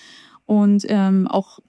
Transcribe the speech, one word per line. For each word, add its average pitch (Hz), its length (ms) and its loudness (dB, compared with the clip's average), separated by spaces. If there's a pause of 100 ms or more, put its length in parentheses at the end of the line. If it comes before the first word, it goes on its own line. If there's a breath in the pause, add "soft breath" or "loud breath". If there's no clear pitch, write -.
(460 loud breath)
Und, 202 440 0
ähm, 190 380 0
auch - 420 -6